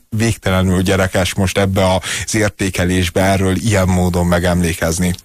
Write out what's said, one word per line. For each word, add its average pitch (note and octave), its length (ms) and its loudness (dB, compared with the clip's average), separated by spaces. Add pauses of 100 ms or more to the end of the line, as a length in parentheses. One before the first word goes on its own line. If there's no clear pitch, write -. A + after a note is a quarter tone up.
végtelenül F#2+ 720 0
gyerekes F#2+ 520 0
most F#2+ 240 -2
ebbe F#2+ 360 2
az - 420 -4
értékelésbe F#2 880 0
erről F#2+ 340 2
ilyen F#2+ 320 0
módon F2+ 380 2
megemlékezni. F2 880 0 (120)